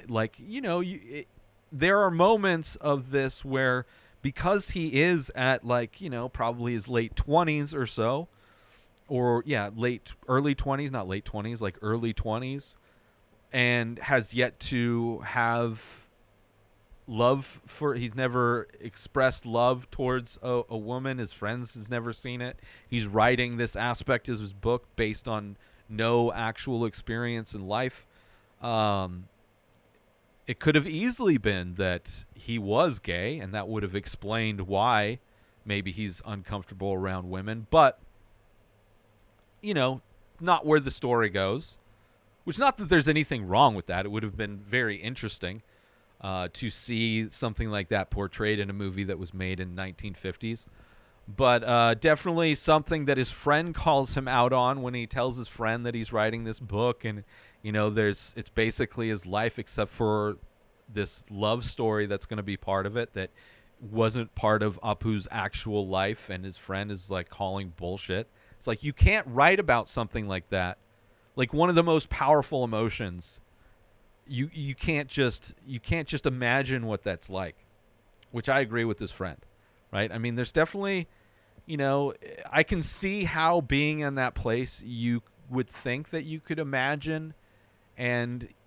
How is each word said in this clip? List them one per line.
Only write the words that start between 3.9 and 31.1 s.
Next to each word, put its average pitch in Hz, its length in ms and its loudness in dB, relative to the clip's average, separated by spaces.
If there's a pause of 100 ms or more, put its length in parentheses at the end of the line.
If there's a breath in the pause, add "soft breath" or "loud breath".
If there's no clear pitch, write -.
because 185 500 0
he 156 300 0
is 165 360 4
at, 131 280 2
like, 120 360 -2
you 185 100 -8
know, 123 180 -6
probably 120 440 -2
his 110 160 -4
late 117 260 0
twenties 151 600 2
or 131 120 -2
so, 127 400 0 (800 soft breath)
or, 123 400 2
yeah, 107 300 -2
late, 120 380 -2 (120)
early 139 280 2
twenties, 139 360 -2
not 113 160 -6
late 95 180 -4
twenties, 110 380 -6
like, 98 180 -2
early 113 320 0
twenties, 127 640 -4 (760 soft breath)
and 120 480 2
has 123 340 0
yet 123 240 0
to 117 640 0
have 117 880 -2 (1000)
love 127 580 2
for, 143 280 -4
he's 120 200 -6
never 120 540 2 (120)
expressed - 640 0
love 123 460 2
towards 127 520 -2
a, 123 260 0
a 113 100 -6
woman. 127 400 -4
His 110 140 -6
friends 117 420 -6
have 110 160 -14
never 117 220 -4
seen 123 280 -10
it. 123 200 -10 (260 loud breath)
He's 113 200 -2
writing 120 500 4
this 117 180 -2
aspect 120 540 -2
of 117 100 -4
his 101 140 -8
book 117 420 -2
based 107 320 -2
on 104 300 -6 (320 soft breath)
no 117 440 4
actual 117 520 -4
experience 117 720 -6
in 98 120 -10
life. 120 400 -4 (540 soft breath)
Um, 101 680 0 (1200)
it 123 140 -6
could 156 140 6
have 151 120 4
easily 190 520 2